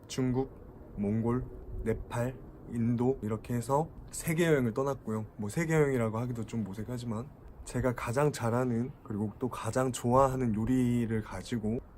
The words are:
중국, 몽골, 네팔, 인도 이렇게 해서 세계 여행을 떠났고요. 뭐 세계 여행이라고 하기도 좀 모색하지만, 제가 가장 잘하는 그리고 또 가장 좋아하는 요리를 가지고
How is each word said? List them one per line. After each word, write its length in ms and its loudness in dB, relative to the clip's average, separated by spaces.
중국, 440 0
몽골, 460 0
네팔, 500 -2
인도 500 2
이렇게 320 -4
해서 340 2
세계 360 0
여행을 260 4
떠났고요. 520 -2
뭐 120 -4
세계 260 0
여행이라고 440 4
하기도 260 -4
좀 180 -4
모색하지만, 640 -6
제가 300 2
가장 360 2
잘하는 600 2
그리고 360 -2
또 100 0
가장 420 0
좋아하는 640 4
요리를 680 2
가지고 560 -4